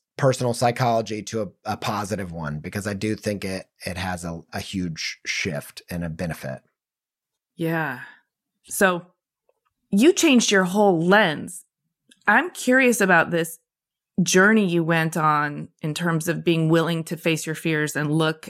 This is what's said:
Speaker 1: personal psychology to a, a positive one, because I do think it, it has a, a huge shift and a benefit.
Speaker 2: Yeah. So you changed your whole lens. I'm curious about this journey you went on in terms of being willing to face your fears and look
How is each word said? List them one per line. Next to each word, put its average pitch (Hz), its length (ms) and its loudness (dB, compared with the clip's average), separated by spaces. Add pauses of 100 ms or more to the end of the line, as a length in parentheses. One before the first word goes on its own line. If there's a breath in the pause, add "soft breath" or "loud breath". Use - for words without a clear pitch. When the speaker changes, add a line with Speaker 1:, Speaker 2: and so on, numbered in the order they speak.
(180)
Speaker 1:
personal 127 360 2
psychology 113 680 0
to 110 180 -6
a, 101 60 -6 (180)
a 104 120 -4
positive 101 540 -4
one, 76 280 -6
because 95 260 -8
I 104 80 -4
do 107 220 -2
think 104 280 -6
it, 95 220 -8 (200)
it 90 120 -6
has 90 260 -6
a, 85 180 -8 (120)
a 98 60 -8
huge 90 680 -8
shift - 640 -6
and 87 140 -6
a 85 60 -6
benefit. 80 520 -8 (960)
Speaker 2:
Yeah. 160 460 -4 (640 loud breath)
So 180 420 0 (840)
you 247 240 6
changed 285 380 4
your 190 140 4
whole 185 380 4
lens. 175 640 2 (600)
I'm 254 240 2
curious 254 500 4
about 170 300 4
this 170 260 -2 (640)
journey 202 440 4
you 170 180 0
went 160 340 0
on 151 520 0 (120)
in 151 140 -4
terms 165 320 -2
of 160 160 -2
being 160 260 2
willing 165 360 2
to 165 120 -8
face 160 300 -2
your 160 80 -6
fears 151 400 -2
and 147 160 -2
look 156 380 -2